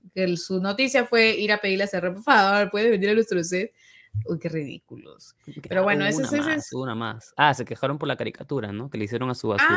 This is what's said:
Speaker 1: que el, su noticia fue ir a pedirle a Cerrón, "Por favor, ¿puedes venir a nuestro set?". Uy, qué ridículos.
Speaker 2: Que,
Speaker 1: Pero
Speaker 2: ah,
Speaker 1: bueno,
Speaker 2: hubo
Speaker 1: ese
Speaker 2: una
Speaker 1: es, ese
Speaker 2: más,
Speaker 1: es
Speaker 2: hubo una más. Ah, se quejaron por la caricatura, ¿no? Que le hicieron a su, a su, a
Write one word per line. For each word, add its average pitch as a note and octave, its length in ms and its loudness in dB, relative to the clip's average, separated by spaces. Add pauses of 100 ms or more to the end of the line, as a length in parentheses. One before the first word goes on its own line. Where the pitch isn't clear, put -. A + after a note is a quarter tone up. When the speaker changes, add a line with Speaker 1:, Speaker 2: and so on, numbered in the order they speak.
(140)
Speaker 1:
que F#3 120 0
el, F3 120 0
su F#3 240 -4
noticia B3 440 0
fue A3+ 320 4
ir G#3 160 0
a G#3+ 60 2
pedirle G3 260 0
a - 20 0
Cerrón, F3+ 280 -4
"Por G#3+ 80 -14
favor, G3+ 460 6
¿puedes G#3+ 200 2
venir G3+ 220 2
a - 20 2
nuestro A3 320 2
set?". F3+ 260 -4 (540)
Uy, E3 140 -4
qué E3+ 100 -8
ridículos. - 840 -12 (100)
Speaker 2:
Que, D3 160 -18
Speaker 1:
Pero F#3+ 200 -2
Speaker 2:
ah, - 20 2
Speaker 1:
bueno, G3+ 220 2
Speaker 2:
hubo - 40 0
Speaker 1:
ese D#4 80 0
Speaker 2:
una C4 100 -2
Speaker 1:
es, - 60 -2
ese D4 80 2
Speaker 2:
más, D4+ 240 -2
Speaker 1:
es - 80 -12
Speaker 2:
hubo B2+ 100 -4
una A#2+ 120 -4
más. A2+ 420 -8
Ah, C#3+ 160 6
se B2+ 120 -4
quejaron C3+ 340 -4
por D3 80 -4
la C3 80 -2
caricatura, A2+ 560 -6
¿no? A2+ 180 -6
Que B2 80 -8
le G#2+ 80 -4
hicieron A#2 240 -4
a B2 60 -4
su, A2 180 -2
a G2 60 0
su, - 60 2
a - 120 4